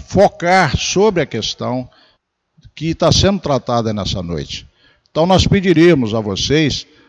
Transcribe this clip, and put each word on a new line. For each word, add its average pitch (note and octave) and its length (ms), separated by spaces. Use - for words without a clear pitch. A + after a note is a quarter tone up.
focar F3+ 720
sobre F#3+ 440
a C#3 60
questão A#2+ 600
que D#3+ 140
está D#3+ 200
sendo F#3+ 300
tratada A#2 520
nessa G2+ 300
noite. E2 460
Então, D#3 160
nós F#3 220
pediríamos E3 680
a A2+ 60
vocês B2+ 680